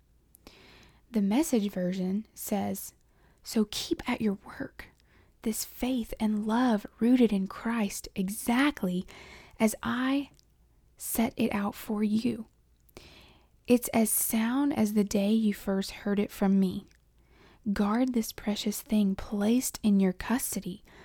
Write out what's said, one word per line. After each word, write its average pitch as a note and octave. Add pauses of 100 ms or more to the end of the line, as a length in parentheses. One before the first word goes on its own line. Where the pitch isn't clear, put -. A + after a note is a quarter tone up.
(1120)
The G#3+
Message G#3
version F#3
says, G3+ (480)
"So -
keep -
at A#3+
your G#3 (220)
work, - (560)
this A3
faith B3
and G#3+
love A3+ (140)
rooted A#3+
in F#3+
Christ A3+
exactly G3+ (500)
as A3
I C4 (640)
set -
it A3
out G3+
for G#3+
you. A3 (1160)
It's A#3+
as A3
sound B3
as G#3+
the G#3
day G3+
you A3
first G3
heard G3+
it -
from G3
me. F#3+ (840)
Guard G#3+
this A3+
precious -
thing G#3
placed A3
in G3+
your F#3
custody - (220)